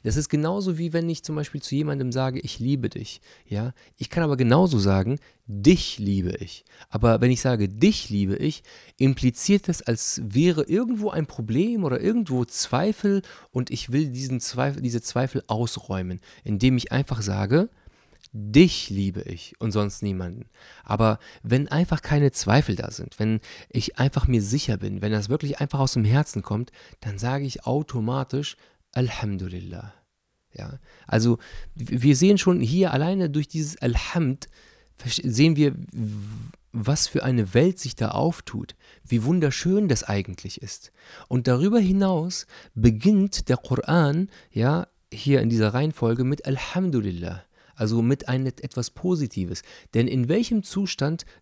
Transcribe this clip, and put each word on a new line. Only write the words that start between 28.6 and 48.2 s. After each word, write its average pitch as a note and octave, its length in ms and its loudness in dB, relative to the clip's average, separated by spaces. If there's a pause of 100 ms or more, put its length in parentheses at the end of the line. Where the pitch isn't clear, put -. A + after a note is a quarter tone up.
„Alhamdulillah.“ F#2+ 1000 -6 (640)
Ja, - 240 -12 (280)
also A2+ 300 2 (380)
w-, A#2+ 260 -4
wir C#3 140 6
sehen F#3+ 220 6
schon F3+ 220 2
hier D#3+ 340 2
alleine E3+ 360 0
durch D3 180 -2
dieses D#3 340 -8
Alhamd, C3+ 680 -2 (500)
versch-, - 260 -6
sehen C#3 320 4
wir, C#3+ 200 4
w-, - 20 -10 (920)
was B2 360 0
für - 160 -2
eine A#2 300 0
Welt F3 260 4
sich - 160 -8
da - 140 -2
auftut, - 680 -4 (280)
wie A#2 200 0
wunderschön F3 640 2
das B2+ 160 0
eigentlich G2+ 580 -6
ist. - 300 -14 (360)
Und B2+ 200 -2
darüber F3 320 4
hinaus F#3 680 0 (260)
beginnt A2+ 760 2
der B2 80 2
Koran, D#3 720 0 (220)
ja, C#3+ 360 0 (240)
hier C3+ 300 2
in A2+ 80 2
dieser A2 240 4
Reihenfolge B2+ 500 0
mit C3+ 240 -2
Alhamdulillah, G2+ 960 -2 (320)
also A2+ 260 0
mit B2+ 260 0